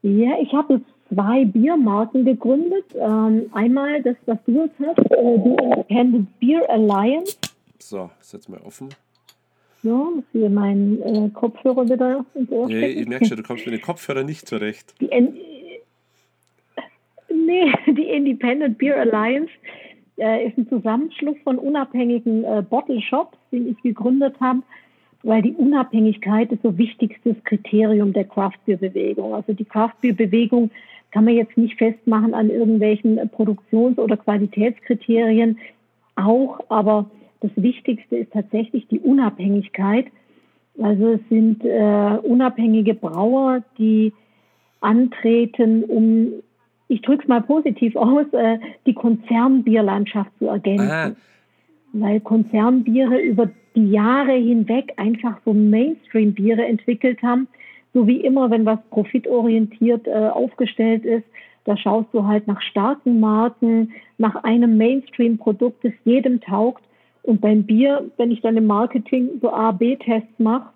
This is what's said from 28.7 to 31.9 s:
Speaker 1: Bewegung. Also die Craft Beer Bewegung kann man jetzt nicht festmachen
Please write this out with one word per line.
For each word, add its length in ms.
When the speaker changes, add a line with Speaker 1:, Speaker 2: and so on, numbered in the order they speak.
Speaker 1:
Bewegung. 560
Also 180
die 140
Craft 340
Beer 140
Bewegung 560
kann 140
man 80
jetzt 220
nicht 220
festmachen 560